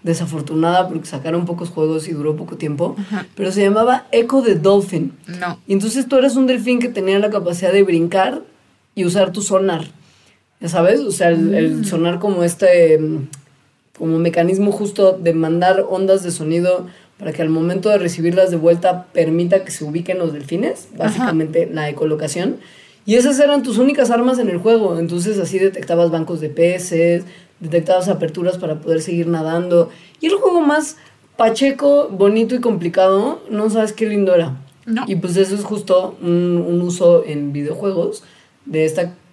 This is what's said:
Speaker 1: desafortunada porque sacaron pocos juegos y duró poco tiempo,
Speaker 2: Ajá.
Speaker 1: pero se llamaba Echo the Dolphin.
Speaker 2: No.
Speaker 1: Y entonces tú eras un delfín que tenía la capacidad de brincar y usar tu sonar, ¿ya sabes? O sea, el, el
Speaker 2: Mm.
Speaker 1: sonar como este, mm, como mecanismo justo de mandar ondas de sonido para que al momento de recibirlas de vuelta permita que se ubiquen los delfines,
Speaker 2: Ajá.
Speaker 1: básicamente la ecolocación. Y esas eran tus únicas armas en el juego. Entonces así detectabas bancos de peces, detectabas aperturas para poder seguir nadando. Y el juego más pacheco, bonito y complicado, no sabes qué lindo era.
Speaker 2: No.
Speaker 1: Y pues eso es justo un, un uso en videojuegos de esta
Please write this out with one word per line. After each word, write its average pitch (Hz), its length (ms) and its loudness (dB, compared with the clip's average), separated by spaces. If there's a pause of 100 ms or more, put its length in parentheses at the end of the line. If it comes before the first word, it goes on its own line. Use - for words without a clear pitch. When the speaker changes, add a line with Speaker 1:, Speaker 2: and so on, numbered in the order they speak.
Speaker 1:
desafortunada 165 840 -2
porque 160 180 -8
sacaron 165 400 -6
pocos 170 240 -8
juegos 156 380 -2
y 170 60 -8
duró 151 220 -4
poco 151 200 -12
tiempo, 151 420 -6
Speaker 2:
Ajá. 196 380 -8
Speaker 1:
pero 190 160 -4
se 202 100 0
llamaba 226 500 2
Echo 240 300 2
the 220 140 2
Dolphin. 185 580 0 (140)
Speaker 2:
No. 175 400 -10
Speaker 1:
Y 196 60 0
entonces 226 340 -2
tú 269 100 2
eras 262 180 2
un 262 120 2
delfín 247 320 0
que 240 100 0
tenía 196 300 0
la 208 100 2
capacidad 180 420 -2
de 202 120 6
brincar 185 580 0 (540)
y 180 100 -2
usar 185 260 2
tu 202 120 -8
sonar, 190 420 0 (760)
¿ya 165 100 -6
sabes? 185 320 2
O 220 100 -4
sea, 170 180 2
el, 190 240 2
el 160 240 2
Speaker 2:
Mm. - 80 -4
Speaker 1:
sonar 175 340 -2
como 185 240 0
este, 170 540 4
mm, 156 300 -2 (680)
como 165 200 -2
mecanismo 170 540 2
justo 202 420 2
de 170 200 0
mandar 170 560 2
ondas 190 340 0
de 175 80 -6
sonido 175 560 -2 (300)
para 147 160 -10
que 165 80 -6
al 156 80 0
momento 175 400 0
de 208 80 4
recibirlas 175 540 2
de 170 60 -2
vuelta 170 540 2
permita 175 540 0
que - 60 -14
se - 120 -10
ubiquen 170 360 -4
los 165 140 -2
delfines, 165 600 -6
Speaker 2:
Ajá. - 120 -6
Speaker 1:
básicamente 165 680 0
la 151 160 -4
ecolocación. 156 680 -4 (500)
Y 214 80 2
esas 262 240 4
eran 285 240 4
tus 220 160 -2
únicas 262 320 2
armas 247 260 2
en 220 120 -2
el 175 100 -4
juego. 208 400 2
Entonces 175 400 -2
así 175 180 -4
detectabas 175 540 0
bancos 160 300 -4
de 151 80 -6
peces, 170 720 0 (360)
detectabas 175 480 0
aperturas 175 520 -4
para 156 220 -4
poder 160 200 -2
seguir 170 240 -4
nadando. 170 640 0 (320)
Y 311 60 -2
el 359 80 2
juego 349 260 2
más 302 360 0 (400)
pacheco, 269 760 2
bonito 208 420 2
y 247 60 -2
complicado, 196 880 0
no 214 220 -2
sabes 214 220 0
qué 220 120 -2
lindo 202 300 2
era. 156 200 0 (300)
Speaker 2:
No. 233 220 -4
Speaker 1:
Y 196 80 -4
pues 175 220 -4
eso 190 180 0
es 208 80 -6
justo 190 580 0
un, 175 460 0
un 175 160 0
uso 175 420 4
en 147 260 -6
videojuegos 160 720 -4 (420)
de 156 200 0
esta 175 300 -4 (180)